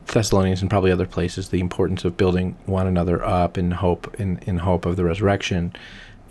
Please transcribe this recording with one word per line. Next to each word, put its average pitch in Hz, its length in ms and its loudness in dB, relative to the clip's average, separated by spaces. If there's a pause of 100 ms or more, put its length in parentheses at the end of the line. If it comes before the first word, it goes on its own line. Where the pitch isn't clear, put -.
Thessalonians 95 560 2
and 92 80 0
probably 92 200 4
other 92 160 2
places 90 440 -4
the 92 100 0
importance 90 440 -2
of 87 120 -2
building 90 400 2 (100)
one 92 200 0
another 87 380 2
up 90 320 0
in 87 140 0
hope, 87 480 -2
in, 92 280 -2
in 92 120 -2
hope 87 260 0
of 87 120 0
the 92 80 0
resurrection, 90 680 0 (580)